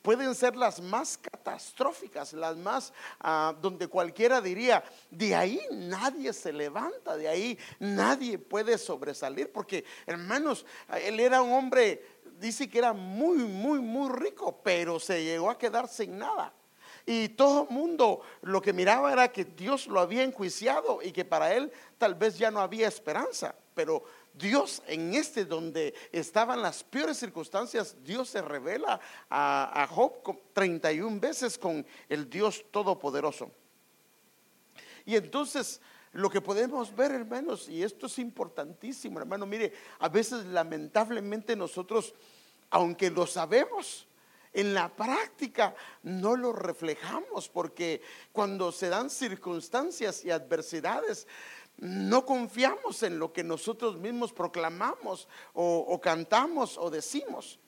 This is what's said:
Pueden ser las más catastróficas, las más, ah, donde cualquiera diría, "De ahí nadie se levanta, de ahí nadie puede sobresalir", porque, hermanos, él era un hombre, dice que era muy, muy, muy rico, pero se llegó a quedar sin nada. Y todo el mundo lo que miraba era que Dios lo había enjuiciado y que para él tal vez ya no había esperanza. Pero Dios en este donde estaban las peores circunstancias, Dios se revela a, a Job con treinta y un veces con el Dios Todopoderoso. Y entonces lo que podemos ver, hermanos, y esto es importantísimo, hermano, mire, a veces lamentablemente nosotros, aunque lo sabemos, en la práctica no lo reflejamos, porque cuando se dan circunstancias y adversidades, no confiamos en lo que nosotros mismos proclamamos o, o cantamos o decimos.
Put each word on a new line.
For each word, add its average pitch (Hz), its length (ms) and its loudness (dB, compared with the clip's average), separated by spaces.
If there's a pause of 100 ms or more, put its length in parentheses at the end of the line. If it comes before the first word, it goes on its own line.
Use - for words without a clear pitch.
Pueden 247 320 2
ser 247 220 2
las 226 260 0
más 214 360 -4
catastróficas, - 1160 -6
las 160 240 -4
más, 214 360 -4 (260)
ah, 156 420 2
donde 185 260 -2
cualquiera 190 540 4
diría, 196 420 4 (280)
"De 185 240 2
ahí 190 260 2 (100)
nadie 233 640 -4
se - 180 -8
levanta, 185 640 -6
de 156 120 -4
ahí 196 300 0 (220)
nadie 202 600 2
puede 214 380 0
sobresalir", 139 760 -4
porque, 196 340 -6 (200)
hermanos, 214 600 -2 (360)
él 214 180 -2
era 247 220 8
un 247 120 4
hombre, 254 500 4 (360)
dice 226 300 -4
que 233 100 2
era 240 120 6
muy, 208 480 2
muy, 233 400 0
muy 254 300 -2
rico, 254 540 -4
pero 170 360 2
se 165 240 0
llegó 165 260 0
a 240 80 -2
quedar 233 300 0
sin 185 300 -6
nada. - 360 -4 (520)
Y 226 240 0
todo 277 340 6
el 285 60 -4
mundo 277 520 2 (200)
lo 190 200 2
que 196 120 4
miraba 220 380 6
era 247 200 6
que 202 120 -4
Dios 175 440 -4
lo 196 120 4
había 190 240 4
enjuiciado 254 800 0
y 170 100 -6
que 175 140 -2
para 160 280 4
él 269 180 0 (260)
tal 202 180 4
vez 208 220 2
ya 220 120 4
no 208 120 0
había 214 260 2
esperanza. - 680 -4 (220)
Pero 160 280 0 (320)
Dios 214 520 2
en 165 280 -2
este 269 300 0
donde 160 500 -2 (160)
estaban 233 500 0
las 175 220 -4
peores 285 340 -2
circunstancias, 196 840 -4
Dios 233 260 -4
se 202 120 -4
revela 156 580 -2 (300)
a, 143 540 2
a 139 40 2
Job 202 340 2
con 190 180 -8 (140)
treinta 170 400 2
y 156 80 -2
un 214 180 -4
veces 254 380 -2
con 160 280 -4 (220)
el 147 220 -4
Dios 190 420 0
Todopoderoso. 147 800 -2 (1500)
Y 214 100 -2
entonces 262 680 0 (320)
lo 196 160 0
que 190 100 2
podemos 214 560 -2
ver, 269 160 4
hermanos, 247 560 -6
y 165 160 -4
esto 208 220 -6
es - 140 -8
importantísimo, 190 1000 -8
hermano, 196 280 -6
mire, 214 260 -2 (260)
a 165 80 0
veces 220 380 0
lamentablemente 202 1080 -2
nosotros, 185 580 -4 (560)
aunque 175 400 4
lo 170 160 2
sabemos, 254 840 0 (440)
en 202 240 0
la 175 120 2
práctica 233 880 0 (280)
no 185 320 0
lo 247 180 -2
reflejamos, 175 960 -6
porque 165 540 -4 (280)
cuando 196 400 0
se 175 180 -4
dan 220 200 0
circunstancias 214 1120 -4
y 180 60 -6
adversidades, 165 960 -2 (520)
no 196 460 2
confiamos 254 800 0
en 175 160 -2
lo 160 160 -4
que 175 100 -4
nosotros 190 540 -2
mismos 233 340 -4
proclamamos 180 960 -4 (260)
o, 170 260 4
o 170 200 0
cantamos 214 800 2
o 170 140 -4
decimos. 294 760 -8